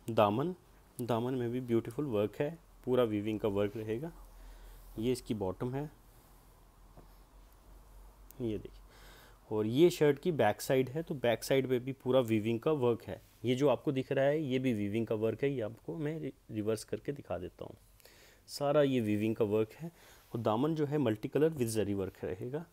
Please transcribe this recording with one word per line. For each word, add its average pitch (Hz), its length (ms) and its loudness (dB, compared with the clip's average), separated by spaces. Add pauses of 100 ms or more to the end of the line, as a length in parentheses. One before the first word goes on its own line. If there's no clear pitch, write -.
दामन, 113 480 4 (420)
दामन 120 360 0
में 120 180 -2
भी 127 100 -4
ब्यूटीफुल 120 460 -2
वर्क 104 280 0
है, 151 220 -4 (280)
पूरा 123 200 4
वीविंग 107 340 -2
का 110 100 -2
वर्क 101 280 0
रहेगा। 113 340 -6 (880)
ये 117 120 0
इसकी 123 220 -4
बॉटम 101 400 -4
है, 139 100 -4 (2500)
ये 110 160 -4
देखिए। - 240 -14 (720)
और 107 160 0
ये 139 220 4
शर्ट 147 300 4
की 180 140 -2
बैक 110 280 2
साइड 131 280 2
है, 151 140 -6
तो 165 120 -8
बैक 120 280 0
साइड 135 260 2
पे 127 100 2
भी 131 140 -6
पूरा 127 280 2
वीविंग 113 380 0
का 160 140 0
वर्क 123 300 0
है। - 180 -10 (240)
ये 123 100 2
जो 139 140 2
आपको 123 220 0
दिख 131 200 -4
रहा 135 140 2
है 147 160 2
ये 131 180 0
भी 131 140 0
वीविंग 104 340 0
का 113 80 0
वर्क 110 280 -2
है, 139 60 2
ये 135 120 -4
आपको 117 360 -8
मैं 156 220 -4
रि-, 147 140 -10 (180)
रिवर्स 107 320 -2
करके - 280 -8
दिखा 143 260 -8
देता - 280 -10
हूँ। - 100 -14 (760)
सारा 147 340 2
ये 131 180 2
वीविंग 107 340 2
का 117 100 2
वर्क 107 280 0
है। 165 180 -12 (400)
और 120 100 -6
दामन 117 340 2
जो 151 100 0
है 143 120 -4
मल्टी 113 300 0
कलर 156 240 2
with 131 180 -2
जरी 104 240 -2
वर्क 95 300 -4
रहेगा। 117 500 -6